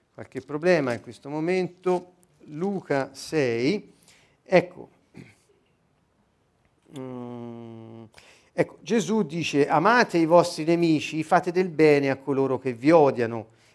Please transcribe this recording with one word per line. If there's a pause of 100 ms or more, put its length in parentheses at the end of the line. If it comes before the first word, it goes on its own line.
(120)
qualche
problema
in
questo
momento, (320)
Luca
sei, (520)
ecco, (2000)
mm, (480)
ecco,
Gesù
dice:
"Amate
i
vostri
nemici,
fate
del
bene
a
coloro
che
vi
odiano, (280)